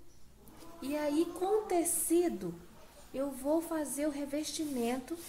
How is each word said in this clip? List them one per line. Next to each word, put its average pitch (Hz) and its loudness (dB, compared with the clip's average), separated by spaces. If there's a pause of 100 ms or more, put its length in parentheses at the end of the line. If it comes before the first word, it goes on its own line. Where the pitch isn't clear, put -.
(800)
E 269 -2
aí, 302 4 (140)
com 415 4
o - -8
tecido, 330 2 (600)
eu 269 0
vou 277 2
fazer 302 -2
o 302 0
revestimento, 277 -2 (120)